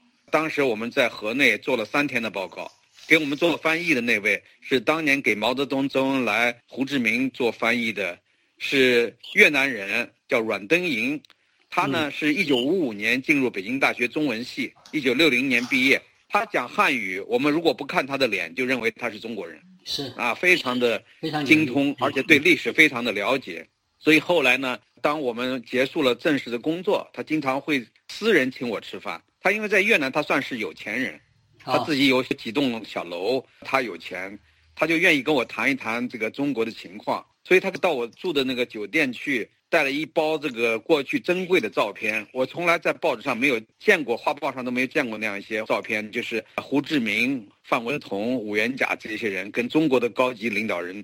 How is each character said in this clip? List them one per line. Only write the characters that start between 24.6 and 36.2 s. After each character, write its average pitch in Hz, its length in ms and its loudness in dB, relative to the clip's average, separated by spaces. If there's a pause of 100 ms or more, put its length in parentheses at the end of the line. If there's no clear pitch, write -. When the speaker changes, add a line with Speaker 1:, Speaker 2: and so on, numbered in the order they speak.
Speaker 1:
当 151 180 0
我 127 120 -2
们 123 320 -4
结 127 220 0
束 147 180 -2
了 127 100 4
正 143 240 0
式 127 140 -8
的 120 80 -4
工 165 240 -4
作， - 300 0
他 123 100 -8
经 156 180 -2
常 135 200 0
会 139 240 -2 (240)
私 214 240 0
人 135 180 4
请 127 160 -8
我 101 140 -4
吃 - 180 -12
饭。 85 220 -8 (180)
他 190 140 2
因 214 80 -4
为 214 80 -4
在 196 100 4
越 208 160 4
南， 139 160 0
他 151 100 0
算 147 200 2
是 127 160 -6
有 92 160 -6
钱 107 260 -8
人， 107 140 -4 (500)
Speaker 2:
哦。 131 140 0
Speaker 1:
他 - 80 4
自 160 100 -2
己 139 120 4
有 127 160 4
几 - 280 -6
栋 117 320 -2
小 92 220 -8
楼， 92 360 -2 (200)
他 131 200 0
有 101 160 -6
钱， 95 400 -12 (380)
他 156 100 -2
就 160 120 2
愿 170 180 6
意 135 80 0
跟 147 100 0
我 123 120 2
谈 117 260 -2
一 135 40 0
谈 120 340 -4
这 - 80 -14
个 110 120 -4